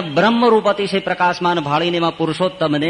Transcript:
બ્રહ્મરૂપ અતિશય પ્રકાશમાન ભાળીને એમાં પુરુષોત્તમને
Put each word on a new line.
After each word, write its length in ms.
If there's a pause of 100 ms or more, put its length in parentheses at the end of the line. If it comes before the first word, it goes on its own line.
(100)
બ્રહ્મરૂપ 580
અતિશય 320
પ્રકાશમાન 600
ભાળીને 360
એમાં 200
પુરુષોત્તમને 720